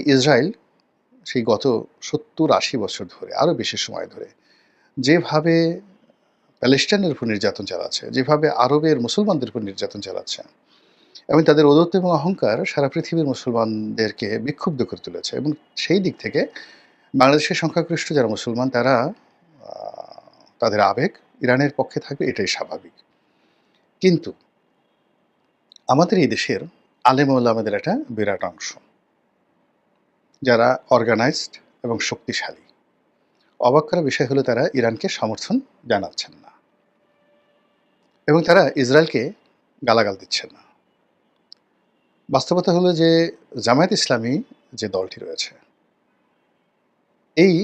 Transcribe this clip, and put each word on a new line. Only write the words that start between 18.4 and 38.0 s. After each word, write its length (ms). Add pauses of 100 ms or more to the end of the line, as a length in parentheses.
তারা, 180 (120)
আহ, 60 (1500)
তাদের 200
আবেগ 300 (340)
ইরানের 340
পক্ষে 220
থাকবে, 300
এটাই 260
স্বাভাবিক। 380 (1080)
কিন্তু 280 (1600)
আমাদের 260
এই 160
দেশের 260 (440)
আলেম 260
ওলামাদের 480
একটা 140 (240)
বিরাট 340
অংশ, 180 (1700)
যারা 260 (280)
অর্গানাইজড 560 (320)
এবং 120 (120)
শক্তিশালী, 560 (960)
অবাক 280
করার 160
বিষয় 260
হলো 120
তারা 220 (140)
ইরানকে 280 (120)
সমর্থন 380 (340)
জানাচ্ছেন 420 (120)
না 60 (1800)